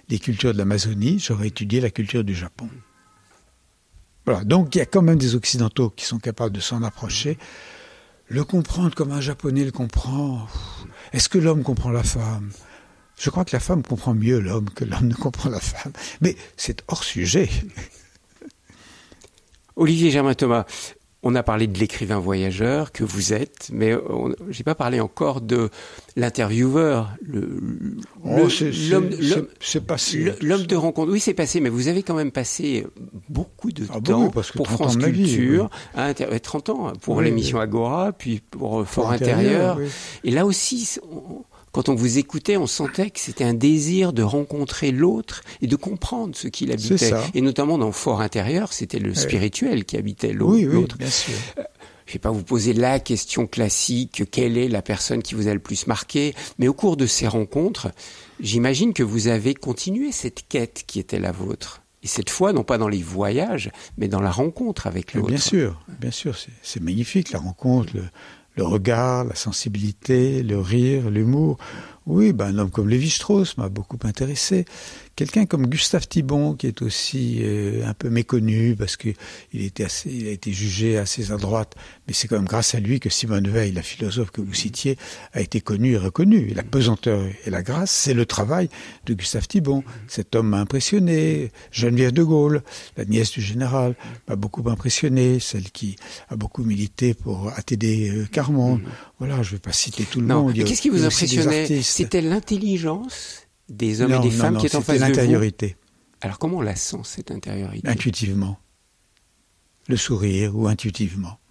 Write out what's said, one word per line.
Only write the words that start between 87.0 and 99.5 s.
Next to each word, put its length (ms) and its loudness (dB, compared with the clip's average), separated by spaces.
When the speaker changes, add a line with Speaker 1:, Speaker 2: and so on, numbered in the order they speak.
Speaker 1:
et 40 -6
la 120 -2
grâce, 300 -2
c'est 220 0
le 120 4
travail 440 0
de 80 -2
Gustave 340 -2
Thibon. 360 2
Cet 280 -6
homme 120 4
m'a 140 4
impressionné. 880 2
Geneviève 440 2
de 100 6
Gaulle, 400 4
la 80 -6
nièce 260 2
du 100 -6
général, 540 0
m'a 80 -2
beaucoup 320 -4
impressionné. 720 2
Celle 280 -6
qui 280 -8
a 80 -8
beaucoup 260 -4
milité 500 0
pour 360 -4
A 120 -8
T 140 -2
D, 340 0
euh, 160 -2
Carmonde. 580 2
Speaker 2:
Mhm. 60 -10
Speaker 1:
Voilà, 240 -2
je 80 -4